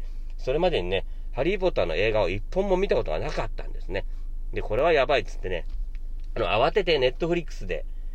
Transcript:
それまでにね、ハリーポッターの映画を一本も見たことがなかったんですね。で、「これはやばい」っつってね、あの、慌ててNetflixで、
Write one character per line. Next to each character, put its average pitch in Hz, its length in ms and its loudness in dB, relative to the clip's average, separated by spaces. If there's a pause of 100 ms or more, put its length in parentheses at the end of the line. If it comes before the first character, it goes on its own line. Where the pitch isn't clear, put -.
(380)
そ 127 140 -2
れ 151 80 2
ま 180 100 4
で 123 120 0
に 87 80 -2
ね、 92 160 0 (260)
ハ 127 120 -2
リ 190 140 2
ー - 20 -2
ポ - 80 2
ッ - 40 2
タ 98 120 2
ー - 20 0
の 80 100 0
映 107 160 2
画 107 100 4
を 87 80 2
一 95 120 -2 (120)
本 196 140 2
も 185 100 4
見 196 100 2
た 202 80 4
こ 120 80 2
と - 80 -2
が 78 80 0
な 131 100 -2
か 151 160 -2
っ - 40 -4
た - 160 -4
ん - 60 -6
で - 100 -4
す - 80 -4
ね。 95 160 -2 (480)
で、 104 100 -2
「こ 104 120 -2
れ 123 60 2
は 165 120 6
や 135 120 4
ば 139 120 4
い」 113 40 2
っ - 20 0
つ - 140 -6
っ - 20 -6
て 95 100 -2
ね、 85 160 -2 (720)
あ 113 40 -2
の、 104 80 2
慌 117 240 4
て 202 120 2
て 165 140 4
Netflix 160 680 0
で、 85 200 -4 (300)